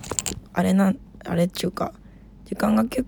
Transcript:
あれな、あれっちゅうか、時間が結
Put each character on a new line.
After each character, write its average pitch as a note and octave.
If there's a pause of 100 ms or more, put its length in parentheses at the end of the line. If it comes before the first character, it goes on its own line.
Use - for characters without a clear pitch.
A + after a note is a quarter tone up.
(540)
あ F3+
れ F#3
な、 G3 (320)
あ -
れ E3+
っ F3+
ち -
ゅ -
う -
か、 - (520)
時 -
間 G#3+
が A3
結 B3+